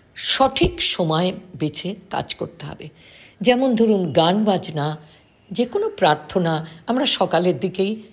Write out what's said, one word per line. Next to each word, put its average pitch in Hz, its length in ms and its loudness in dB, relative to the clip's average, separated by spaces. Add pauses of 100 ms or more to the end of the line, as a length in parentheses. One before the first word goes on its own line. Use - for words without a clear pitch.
(160)
সঠিক - 640 0
সময় 175 520 0 (220)
বেছে 165 400 -4 (140)
কাজ - 260 -6
করতে - 300 -10
হবে। 151 240 -14 (520)
যেমন 247 340 4
ধরুন, 202 380 4
গান 175 300 4
বাজনা, 156 540 -2 (540)
যে 226 140 0
কোনো 403 240 -2
প্রার্থনা 160 800 0 (200)
আমরা 262 180 0
সকালের 175 540 2
দিকেই 196 540 -2